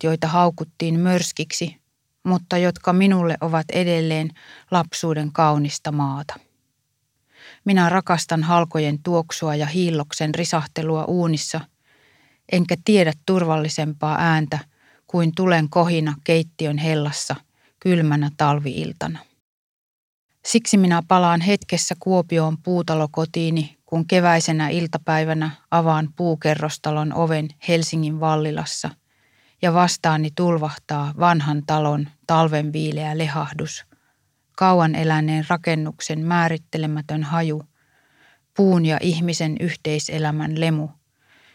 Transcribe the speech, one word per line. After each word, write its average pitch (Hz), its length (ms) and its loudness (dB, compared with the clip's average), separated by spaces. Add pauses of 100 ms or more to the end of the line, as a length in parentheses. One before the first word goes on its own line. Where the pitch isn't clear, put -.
joita 160 260 0
haukuttiin 170 720 0
mörskiksi, 175 800 -2 (440)
mutta 180 340 0
jotka 175 340 0
minulle 185 480 4
ovat 160 320 0
edelleen 160 580 0 (400)
lapsuuden 160 640 -2
kaunista 151 600 0
maata. 143 420 -4 (1300)
Minä 185 240 4
rakastan 170 540 0
halkojen 160 600 0
tuoksua 165 520 -2
ja 147 120 -2
hiilloksen 156 680 -2
risahtelua 160 680 -2
uunissa, 165 560 -2 (920)
enkä 175 320 2
tiedä 185 280 4 (140)
turvallisempaa 156 920 0
ääntä 156 400 2 (480)
kuin 170 300 0
tulen 175 340 2
kohina 165 440 0 (100)
keittiön 160 540 0
hellassa 147 580 -4 (440)
kylmänä 151 560 2
talviiltana. 151 840 -2 (1300)
Siksi 226 300 0
minä 175 320 4
palaan 175 320 4
hetkessä 180 600 -2
Kuopioon 170 640 0
puutalokotiini, 165 1200 -2
kun 165 200 -2
keväisenä 165 600 2
iltapäivänä 160 840 -2 (200)
avaan 160 460 2
puukerrostalon 151 960 -2
oven 160 340 -2 (200)
Helsingin 160 520 0
Vallilassa 156 720 -2 (720)
ja 175 120 2
vastaani 160 600 2
tulvahtaa 151 840 -2
vanhan 151 480 2
talon 147 420 0 (180)
talven 156 460 2
viileä 156 460 -4
lehahdus – 156 680 -6 (720)
kauan 175 380 4
eläneen 156 540 0
rakennuksen 160 800 -4
määrittelemätön 160 960 -2
haju, 151 400 -2 (920)
puun 180 300 4
ja 156 140 2
ihmisen 165 600 -2
yhteiselämän 151 1000 -4
lemu, 156 280 0 (680)